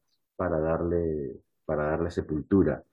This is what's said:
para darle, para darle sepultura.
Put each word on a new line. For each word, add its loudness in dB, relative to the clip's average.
para -2
darle, -2
para 0
darle 0
sepultura. 2